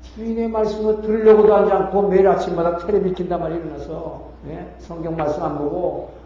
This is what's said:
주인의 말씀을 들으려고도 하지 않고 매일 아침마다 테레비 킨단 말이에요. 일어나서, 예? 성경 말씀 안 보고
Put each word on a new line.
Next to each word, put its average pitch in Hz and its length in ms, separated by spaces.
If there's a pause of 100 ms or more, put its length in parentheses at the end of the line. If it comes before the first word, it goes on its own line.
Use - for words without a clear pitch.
주인의 226 460
말씀을 214 540
들으려고도 214 520
하지 196 180
않고 190 360
매일 190 200
아침마다 170 500
테레비 185 360
킨단 170 260
말이에요. 165 220
일어나서, 151 680 (180)
예? 175 300
성경 165 360
말씀 156 280
안 147 160
보고 160 520 (160)